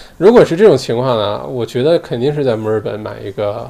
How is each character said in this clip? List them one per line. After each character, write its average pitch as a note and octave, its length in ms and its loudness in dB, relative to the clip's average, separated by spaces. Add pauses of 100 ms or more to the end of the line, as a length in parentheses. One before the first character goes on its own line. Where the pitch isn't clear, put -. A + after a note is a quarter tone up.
(160)
如 F#3+ 160 4
果 A3+ 120 8
是 E3 120 0
这 G3 80 4
种 E3+ 120 6
情 B2+ 200 -4
况 B2 220 0
呢， G#2 260 -4
我 B2+ 220 -6
觉 B2 160 -4
得 D#3+ 160 2
肯 C3 200 -6
定 C3+ 140 0
是 D3 120 -4
在 B2 100 0
墨 A2 160 -4
尔 A2 100 0
本 G#2+ 200 -8
买 G#2+ 200 -12
一 A2 120 -12
个 A2 380 -6